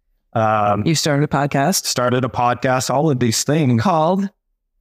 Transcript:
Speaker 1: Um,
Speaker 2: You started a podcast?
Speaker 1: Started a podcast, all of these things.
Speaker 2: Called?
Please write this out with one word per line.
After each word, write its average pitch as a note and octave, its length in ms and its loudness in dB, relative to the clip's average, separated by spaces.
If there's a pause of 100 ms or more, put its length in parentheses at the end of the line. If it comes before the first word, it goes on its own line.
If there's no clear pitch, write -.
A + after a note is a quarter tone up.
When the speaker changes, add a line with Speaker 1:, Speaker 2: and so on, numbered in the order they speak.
(340)
Speaker 1:
Um, G#2+ 520 0
Speaker 2:
You E3 80 2
started D3 300 0
a D3+ 40 -4
podcast? C#3+ 580 -2
Speaker 1:
Started B2 380 0
a B2+ 40 -4
podcast, B2 640 0
all D3 180 2
of C3 100 0
these A#2+ 240 0
things. C3+ 380 2
Speaker 2:
Called? F#3 460 0 (520)